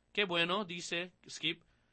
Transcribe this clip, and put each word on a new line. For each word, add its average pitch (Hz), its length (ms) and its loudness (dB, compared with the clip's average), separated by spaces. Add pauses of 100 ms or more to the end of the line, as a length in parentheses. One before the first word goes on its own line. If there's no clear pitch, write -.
(120)
"Qué 208 120 4
bueno", 175 400 2
dice 175 480 -6 (160)
Skip, 160 340 -4 (300)